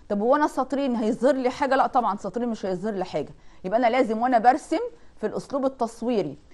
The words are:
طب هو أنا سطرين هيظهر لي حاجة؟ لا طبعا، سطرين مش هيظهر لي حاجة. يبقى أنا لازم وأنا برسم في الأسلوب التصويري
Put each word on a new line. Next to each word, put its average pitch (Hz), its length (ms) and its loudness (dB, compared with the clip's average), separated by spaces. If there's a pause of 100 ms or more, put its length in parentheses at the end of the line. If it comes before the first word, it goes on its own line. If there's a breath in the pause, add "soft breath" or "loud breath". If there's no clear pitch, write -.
طب 208 120 0
هو 240 140 4
أنا 294 120 2
سطرين 262 480 -2
هيظهر 240 400 2
لي 254 140 0
حاجة؟ 262 260 0
لا - 120 4
طبعا، 220 300 0
سطرين 233 320 -4
مش 214 160 -6
هيظهر 190 280 -4
لي 185 120 -4
حاجة. 151 280 -6 (300 soft breath)
يبقى 190 160 0
أنا 247 80 4
لازم 226 340 2
وأنا 247 160 2
برسم 254 420 2 (380 soft breath)
في 214 100 -6
الأسلوب 254 380 -4
التصويري 226 720 -2 (160)